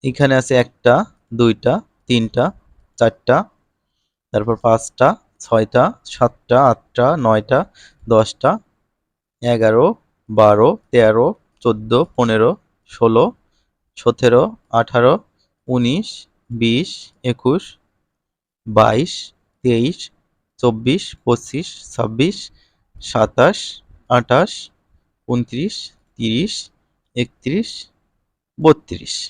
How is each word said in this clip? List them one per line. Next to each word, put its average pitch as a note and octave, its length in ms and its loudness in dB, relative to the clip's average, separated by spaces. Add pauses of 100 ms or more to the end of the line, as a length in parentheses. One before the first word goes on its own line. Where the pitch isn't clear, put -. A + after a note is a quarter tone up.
এখানে C3+ 300 0
আছে C3 220 0
একটা, A#2+ 380 2 (380)
দুইটা, A#2 400 0 (340)
তিনটা, A#2+ 380 -2 (540)
চারটা, A#2 380 0 (960)
তারপর A2 240 -2
পাঁচটা, A#2 520 0 (320)
ছয়টা, A#2 440 0 (200)
সাতটা, - 540 -2 (100)
আটটা, - 380 -2 (100)
নয়টা, A#2 440 0 (480)
দশটা, A2+ 420 0 (920)
এগারো, A#2 440 2 (420)
বারো, G#2+ 400 4 (220)
তেরো, A#2 360 2 (340)
চোদ্দ, A2 320 -4 (200)
পনেরো, A#2 380 0 (400)
ষোলো, A#2 340 2 (720)
সতেরো, A#2+ 460 2 (280)
আঠারো, A#2+ 440 0 (540)
উনিশ, B2+ 400 -2 (420)
বিশ, A#2 400 -2 (340)
একুশ, B2+ 380 -2 (1040)
বাইশ, A2 460 2 (520)
তেইশ, B2 340 0 (640)
চব্বিশ, B2 440 -2 (180)
পঁচিশ, C3 460 -4 (220)
ছাব্বিশ, B2+ 460 -4 (600)
সাতাশ, B2+ 640 0 (500)
আঠাশ, B2 420 0 (800)
ঊনত্রিশ, B2 460 -6 (380)
তিরিশ, A#2 420 -4 (600)
একত্রিশ, C3+ 520 -6 (920)
বত্রিশ। - 560 0 (160)